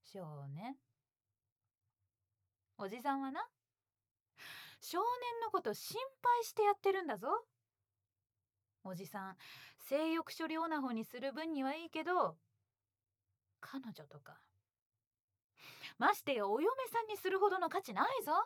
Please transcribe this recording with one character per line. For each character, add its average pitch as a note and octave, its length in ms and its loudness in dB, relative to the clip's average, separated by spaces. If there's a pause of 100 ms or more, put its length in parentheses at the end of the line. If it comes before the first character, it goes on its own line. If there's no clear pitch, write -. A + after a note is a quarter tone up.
少 D3+ 420 -8
年、 G3+ 300 -8 (2000)
お G3+ 100 -8
じ A3+ 140 -8
さ C#4 140 0
ん C#4 60 -2
は C4+ 100 -4
な、 F4+ 140 -4 (1300)
少 - 200 -2
年 A#4+ 420 0
の G#4+ 100 -2
こ F4 100 0
と G#4 120 -2
心 - 260 -6 (240)
配 A#4+ 220 4
し - 80 -10
て G#4+ 100 4
や G#4 80 6
っ G4+ 80 2
て G4 100 4
る F#4+ 140 2
ん E4 40 -4
だ A3+ 100 -2
ぞ。 E4+ 280 0 (1400)
お F#3 100 -6
じ F#3+ 120 -8
さ F#3+ 240 -8
ん、 F#3 60 -16 (520)
性 D#4 240 4
欲 E4 200 0
処 D#4+ 140 -4
理 D#4+ 100 0
オ E4 120 0
ナ D#4 100 2
ホ C4 140 -2
に A3+ 100 -2
す B3 160 -10
る C4+ 140 -2
分 D#4+ 180 -2
に C#4 140 0
は C#4 100 0
い E4 120 -8
い - 20 -10
け D#4+ 160 -4
ど、 D4+ 320 4 (1200)
彼 C4 240 -10
女 F#3 220 -12
と C#3+ 140 -18
か、 D3+ 200 -20 (1600)
ま D4+ 160 8
し - 100 -2
て C#4 120 2
や G#3 120 2
お A3+ 140 4
嫁 B4+ 260 2
さ A#4 140 0
ん A4 60 -4
に G#4 100 -4
す F#4+ 120 -2
る F#4 100 2
ほ G4+ 100 8
ど F#4+ 100 2
の F4 80 2
価 - 140 0
値 A3+ 120 -8
な G#3+ 120 4
い B4 180 0
ぞ。 D4 80 0 (140)